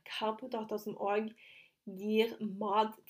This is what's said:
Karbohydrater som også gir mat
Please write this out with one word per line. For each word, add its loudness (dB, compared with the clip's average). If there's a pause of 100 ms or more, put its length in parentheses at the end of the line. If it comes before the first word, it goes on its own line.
Karbohydrater -2
som -6
også 2 (680)
gir 4
mat 2 (120)